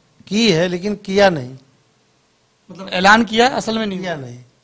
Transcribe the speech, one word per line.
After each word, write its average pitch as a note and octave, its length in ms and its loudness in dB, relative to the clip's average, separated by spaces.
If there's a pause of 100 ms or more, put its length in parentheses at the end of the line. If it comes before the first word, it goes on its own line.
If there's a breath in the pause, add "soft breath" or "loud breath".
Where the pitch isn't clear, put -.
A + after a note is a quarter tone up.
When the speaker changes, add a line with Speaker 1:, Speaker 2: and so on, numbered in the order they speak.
(260)
Speaker 1:
की G#3+ 260 0
है, E3 160 2
लेकिन F3+ 260 -6
किया G3 360 2
नहीं। C3 280 -8 (1120)
Speaker 2:
मतलब F#3+ 180 -16
ऐलान G3+ 360 4
किया A3+ 240 2
है, C#4 60 -2
असल A3+ 240 -4
में A3 80 -4
नहीं F#3 140 -8
Speaker 1:
किया F3 160 -8
Speaker 2:
हुआ। C3+ 80 -12
Speaker 1:
नहीं, B2 200 -18 (200)